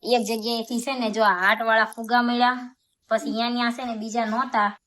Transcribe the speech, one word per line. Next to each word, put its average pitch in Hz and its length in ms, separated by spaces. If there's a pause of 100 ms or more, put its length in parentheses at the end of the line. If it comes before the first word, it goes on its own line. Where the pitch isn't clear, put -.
એક 233 180
જગ્યાએથી 226 600
છે 277 120
ને 247 180
જો 220 120
આ 190 160
હાટવાળા 220 560
ફુગા 233 260
મળ્યા, 240 380 (520)
પછી 220 200
ન્યા 233 180
ન્યા 240 220
છે 247 140
ને 240 100
બીજા 220 300
નહોતા 220 440 (180)